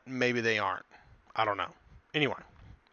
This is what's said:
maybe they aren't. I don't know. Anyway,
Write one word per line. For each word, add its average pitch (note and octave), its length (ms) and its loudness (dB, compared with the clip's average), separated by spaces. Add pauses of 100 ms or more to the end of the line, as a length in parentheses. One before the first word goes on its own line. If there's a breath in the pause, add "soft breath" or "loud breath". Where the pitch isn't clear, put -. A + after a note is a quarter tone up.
maybe B2 360 0
they A2+ 180 2
aren't. F#2+ 260 -2 (500 soft breath)
I A2 100 2
don't G#2 120 2
know. F2 160 -4 (420)
Anyway, C#3+ 220 2 (560)